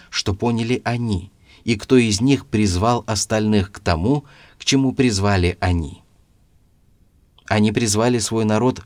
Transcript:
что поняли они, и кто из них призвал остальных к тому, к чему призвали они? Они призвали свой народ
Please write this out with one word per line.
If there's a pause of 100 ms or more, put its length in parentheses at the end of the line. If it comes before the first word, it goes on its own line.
что
поняли
они, (320)
и
кто
из
них
призвал
остальных
к
тому, (340)
к
чему
призвали
они? (1400)
Они
призвали
свой
народ